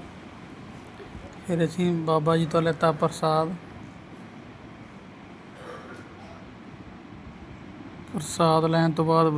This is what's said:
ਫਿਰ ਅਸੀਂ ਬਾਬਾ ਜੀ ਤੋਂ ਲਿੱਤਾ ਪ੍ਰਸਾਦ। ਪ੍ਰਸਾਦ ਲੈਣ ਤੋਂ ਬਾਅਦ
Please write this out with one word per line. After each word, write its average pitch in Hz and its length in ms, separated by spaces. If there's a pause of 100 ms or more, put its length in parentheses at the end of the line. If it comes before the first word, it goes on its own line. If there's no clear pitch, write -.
(1500)
ਫਿਰ 170 180
ਅਸੀਂ 175 260 (140)
ਬਾਬਾ 160 320
ਜੀ 165 80
ਤੋਂ 165 160
ਲਿੱਤਾ 160 300
ਪ੍ਰਸਾਦ। 160 580 (4000)
ਪ੍ਰਸਾਦ 160 520
ਲੈਣ 165 260
ਤੋਂ 160 140
ਬਾਅਦ 165 320